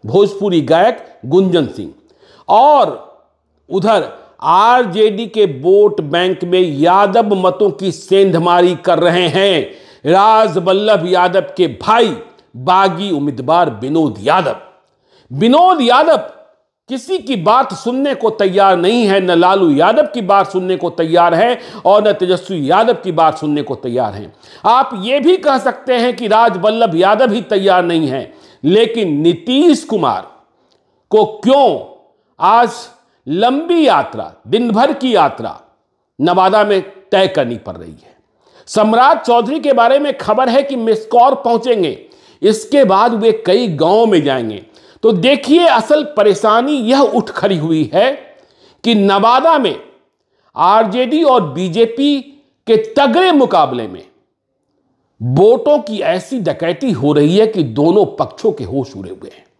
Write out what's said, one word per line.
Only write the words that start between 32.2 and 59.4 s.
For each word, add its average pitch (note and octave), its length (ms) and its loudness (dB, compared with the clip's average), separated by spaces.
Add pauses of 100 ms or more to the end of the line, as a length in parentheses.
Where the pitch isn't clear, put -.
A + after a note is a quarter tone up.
आज A3 300 2 (560)
लंबी C#4 600 0
यात्रा, C3+ 460 -2 (140)
दिन A3+ 240 -2
भर C#4+ 220 0
की B3+ 220 -4
यात्रा C3 460 -2 (580)
नवादा F#3 460 2
में G3+ 160 0 (320)
तय F#3+ 160 2
करनी C3 280 -4
पड़ F#2+ 200 -14
रही E2+ 140 -18
है? - 240 -20 (520)
सम्राट A#3 560 2
चौधरी A#3+ 380 0
के C#4 120 0
बारे A#3+ 260 4
में C#4+ 200 -2
खबर B3 300 0
है C4 140 2
कि C#4 140 -6
मेस्कौर A#3+ 580 0
पहुंचेंगे, A#3 640 -2 (440)
इसके A3 420 2
बाद G#3+ 300 2
वे A3 180 0 (140)
कई A3 220 2
गांवों F3 380 0
में F#3 180 2
जाएंगे। A#2 380 -4 (400)
तो A3 100 2
देखिए, C#4 540 2
असल D4 380 2 (120)
परेशानी C#4 640 0
यह B3 200 0
उठ - 300 0
खड़ी G3 260 -2
हुई D#3 380 -2
है C4 180 2 (720)
कि A#3 100 2
नवादा A3+ 640 2
में F#3+ 220 -4 (760)
आरजेडी A3+ 640 0
और B3+ 200 2
बीजेपी A3+ 800 -2 (460)
के A3+ 100 2 (180)
तगड़े D4+ 380 2
मुकाबले D3 560 0
में F2+ 180 -18 (1120)
वोटों G3+ 580 2
की A3 200 -8
ऐसी F#3+ 420 -4
डकैती F3 520 -4
हो C#3+ 200 -2
रही D3 260 2
है A3 80 4
कि G#3 160 -4
दोनों D3+ 440 0 (100)
पक्षों - 360 -4
के B2+ 120 -10
होश B2 320 -8
उड़े F#2 140 -14
हुए F#2+ 200 -18
हैं। - 140 -20 (140)